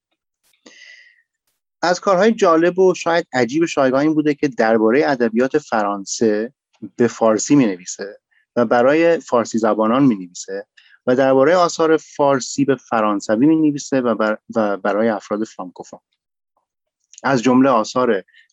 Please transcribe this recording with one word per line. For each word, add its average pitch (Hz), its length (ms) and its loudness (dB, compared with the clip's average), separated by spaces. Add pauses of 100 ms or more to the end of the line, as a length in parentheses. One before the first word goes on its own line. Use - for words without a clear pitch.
(1800)
از 175 180 0
کارهای 202 320 2
جالب 175 480 2
و 185 140 4
شاید 170 400 -4
عجیب 131 320 0
شایگان 135 360 0
این 156 120 0
بوده 151 200 0
که 147 140 -4
دربارهٔ 113 640 2
ادبیات 120 460 0
فرانسه 107 960 -4 (420)
به 120 120 2
فارسی 113 480 0
می‌نویسه 101 640 -4 (360)
و 120 100 0
برای 139 540 2
فارسی 117 380 -4
زبانان 110 460 0
می‌نویسه 98 640 -4 (400)
و 127 80 2
دربارهٔ 135 400 4
آثار 160 420 2
فارسی 139 680 -4
به 135 100 0
فرانسوی 107 680 -2
می‌نویسه 151 560 0
و 117 140 -2
بر-، 107 220 -2 (180)
و 104 220 0
برای 104 320 -2
افراد 104 340 -6
فرانکوفون. 90 560 -14 (1200)
از 131 200 0
جملهٔ 131 280 4
آثار 113 520 -2 (300)